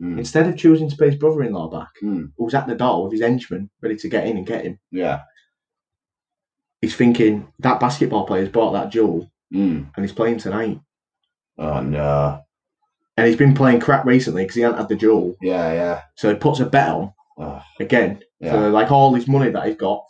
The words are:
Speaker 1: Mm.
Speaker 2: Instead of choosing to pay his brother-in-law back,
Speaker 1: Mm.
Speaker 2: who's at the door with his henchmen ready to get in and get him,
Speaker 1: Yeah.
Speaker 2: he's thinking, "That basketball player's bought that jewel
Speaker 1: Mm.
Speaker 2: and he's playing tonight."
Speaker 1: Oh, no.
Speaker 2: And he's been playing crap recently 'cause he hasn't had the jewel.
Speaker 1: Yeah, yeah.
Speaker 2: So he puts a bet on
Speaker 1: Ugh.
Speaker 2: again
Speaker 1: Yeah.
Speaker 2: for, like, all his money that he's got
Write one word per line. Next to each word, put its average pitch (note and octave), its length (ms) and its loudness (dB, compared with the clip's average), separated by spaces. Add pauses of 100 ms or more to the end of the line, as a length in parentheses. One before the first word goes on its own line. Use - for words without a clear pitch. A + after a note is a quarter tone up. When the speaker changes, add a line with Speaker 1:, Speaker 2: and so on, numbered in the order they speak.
Speaker 1:
Mm. F2 180 -8
Speaker 2:
Instead D#3 280 0
of E3+ 100 -2
choosing D#3+ 340 4
to - 60 -8
pay D3+ 100 2
his C#3+ 120 2
brother-in-law A#2+ 520 -2
back, D2 180 -12 (140)
Speaker 1:
Mm. F2 340 -6
Speaker 2:
who's A2+ 180 -4
at C#3 120 -2
the B2 80 -6
door G#2+ 300 -2
with G2+ 80 -8
his A2 100 -4
henchmen A#2 480 -4 (120)
ready A2 140 -2
to G#2+ 120 -10
get G#2 180 -2
in A2+ 100 -4
and F#2+ 100 -8
get A2+ 180 -6
him, F2 140 -12 (120)
Speaker 1:
Yeah. E2 320 -4 (1600)
Speaker 2:
he's G#2+ 140 -2
thinking, A2+ 520 4 (120)
"That - 200 0
basketball - 460 0
player's G2 240 -2
bought A2+ 220 0
that G2+ 180 -4
jewel F#2+ 400 0 (220)
Speaker 1:
Mm. F2 340 -2 (100)
Speaker 2:
and G2 80 -4
he's G2+ 80 -6
playing A#2 260 -2
tonight." G#2+ 420 -6 (800)
Speaker 1:
Oh, D2+ 220 -4
no. C#2+ 600 -2 (760)
Speaker 2:
And A2+ 100 4
he's A#2 100 4
been C#3 180 6
playing B2+ 260 4
crap C#3 240 2
recently B2 400 2
'cause F#2+ 120 -8
he A#2 60 0
hasn't A#2 180 0
had G#2 80 -6
the G#2+ 80 -2
jewel. F#2+ 440 2
Speaker 1:
Yeah, F2+ 320 -2
yeah. E2+ 280 -4 (160)
Speaker 2:
So A2 140 0
he G#2 60 2
puts C#3+ 240 0
a - 60 0
bet C3+ 240 2
on E2 220 -6 (260)
Speaker 1:
Ugh. - 240 -12 (180)
Speaker 2:
again G#2 400 0 (200)
Speaker 1:
Yeah. D#2+ 120 -6
Speaker 2:
for, G#2 180 2
like, A2 200 2
all C#3 240 6
his A#2+ 140 0
money C3+ 220 2
that - 160 -4
he's A2 100 -2
got G2+ 340 -4